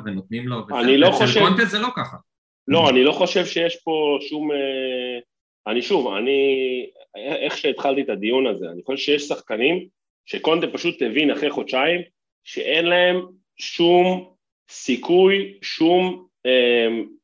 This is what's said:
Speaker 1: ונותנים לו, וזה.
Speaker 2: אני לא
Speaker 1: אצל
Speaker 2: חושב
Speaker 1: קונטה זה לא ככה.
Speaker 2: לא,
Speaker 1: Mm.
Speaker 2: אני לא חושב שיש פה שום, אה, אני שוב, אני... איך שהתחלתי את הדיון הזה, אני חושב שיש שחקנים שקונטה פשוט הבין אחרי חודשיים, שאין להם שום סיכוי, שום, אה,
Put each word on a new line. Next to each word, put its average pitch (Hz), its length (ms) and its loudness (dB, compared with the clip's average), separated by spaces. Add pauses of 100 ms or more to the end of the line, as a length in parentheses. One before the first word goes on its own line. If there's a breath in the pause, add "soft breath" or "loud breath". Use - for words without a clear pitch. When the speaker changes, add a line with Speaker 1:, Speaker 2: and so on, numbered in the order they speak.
Speaker 1:
ונותנים 107 440 -8
לו, 123 80 -6 (100)
וזה. 131 140 -4
Speaker 2:
אני 131 180 4
לא 170 100 8
Speaker 1:
אצל 190 80 2
Speaker 2:
חושב 214 240 2
Speaker 1:
קונטה 196 240 4
זה 202 140 -4
לא 214 180 -4
ככה. - 200 -8 (520)
Speaker 2:
לא, 156 180 4
Speaker 1:
Mm. 139 40 6
Speaker 2:
אני 127 140 6
לא 151 80 4
חושב 175 340 0
שיש 170 380 -2
פה 151 360 0
שום, 151 320 -6
אה, 131 680 -4 (540)
אני 120 100 0
שוב, 123 320 0
אני... 127 220 0 (800)
איך 147 420 -6
שהתחלתי 139 440 -2
את - 80 -6
הדיון 113 360 0
הזה, 92 260 -4
אני 87 100 -14
חושב 139 220 -8
שיש 143 180 0
שחקנים 156 640 -4 (400)
שקונטה 165 460 -2
פשוט 170 300 -4
הבין 131 280 0
אחרי 147 200 -2
חודשיים, 143 500 -2 (440)
שאין 156 420 -2
להם 180 400 2 (300)
שום 180 760 2 (380)
סיכוי, 185 920 2
שום, 180 640 0 (200)
אה, 120 420 2 (360)